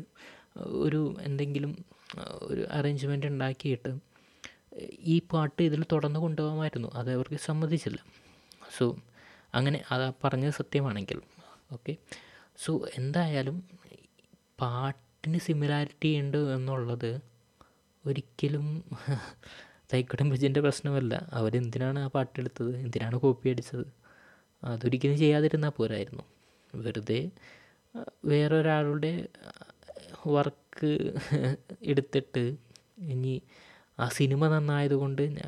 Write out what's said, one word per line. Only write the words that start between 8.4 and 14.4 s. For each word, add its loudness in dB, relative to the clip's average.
So, 2
അങ്ങനെ 2
അത് 0
പറഞ്ഞത് 0
സത്യമാണെങ്കിൽ. -2
ഓക്കെ. -8
So, -4
എന്തായാലും 0